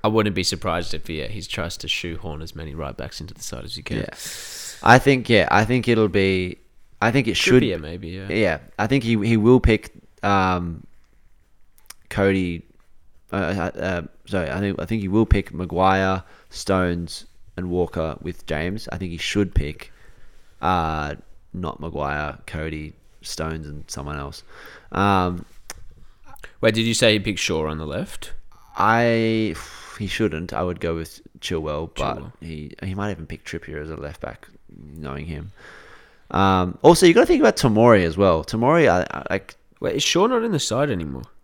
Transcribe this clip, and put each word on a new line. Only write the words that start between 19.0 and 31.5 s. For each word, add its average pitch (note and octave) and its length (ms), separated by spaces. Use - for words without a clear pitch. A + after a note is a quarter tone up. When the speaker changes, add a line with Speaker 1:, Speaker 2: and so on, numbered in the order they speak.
Speaker 2:
he E2 60
should G2+ 360
pick, - 380
uh, D#2 520
not F2 260
Maguire, D2 680
Cody, D#2 480
Stones, D#2+ 440
and D2 240
someone C#2+ 260
else. C#2+ 260
Um, F#2 520
Speaker 1:
Wait, A2 120
did A2+ 80
you A2+ 120
say A2+ 180
he G#2+ 60
picked G2+ 200
Shaw D#2 300
on D#2 100
the D#2 80
left? - 460
Speaker 2:
I, A2+ 800
he G2+ 80
shouldn't. F2+ 460
I - 100
would F2+ 180
go E2 160
with D#2+ 240
Chilwell, D#2 560